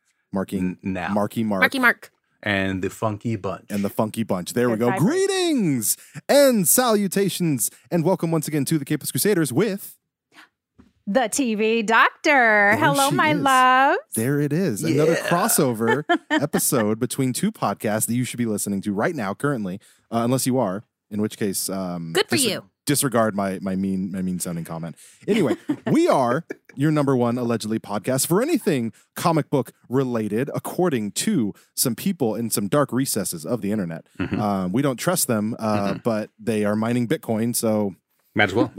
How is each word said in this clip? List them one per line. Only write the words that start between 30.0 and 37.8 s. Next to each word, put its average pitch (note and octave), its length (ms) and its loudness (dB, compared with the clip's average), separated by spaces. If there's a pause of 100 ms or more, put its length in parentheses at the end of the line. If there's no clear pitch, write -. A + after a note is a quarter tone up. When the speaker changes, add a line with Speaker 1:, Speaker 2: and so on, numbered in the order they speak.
Speaker 1:
according B2+ 580 -2
to B2+ 420 0 (220)
some A#2+ 200 0
people G#2+ 400 -2
in A2+ 160 -4
some G#2 160 -2
dark C#3+ 260 2
recesses G2 540 -4
of A2 140 -2
the G2 100 -2
internet. F2 340 -4 (140)
Speaker 2:
Mm-hmm. F#2+ 200 -2
Speaker 1:
Um, G2 320 0
we B2 120 0
don't C3 140 0
trust - 300 0
them, A2 320 0
uh, G#2 300 0
Speaker 2:
Mm-hmm. F#2 140 -4
Speaker 1:
but G#2+ 260 -2 (100)
they G#2+ 260 0
are G#2 100 2
mining A#2 320 0
Bitcoin, A#2 480 -2
so G#2+ 400 0 (400)